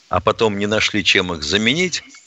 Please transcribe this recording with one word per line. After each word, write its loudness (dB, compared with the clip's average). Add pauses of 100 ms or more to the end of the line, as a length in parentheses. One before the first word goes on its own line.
а 0
потом 2
не -2
нашли, 0
чем 2
их -8
заменить. 0 (240)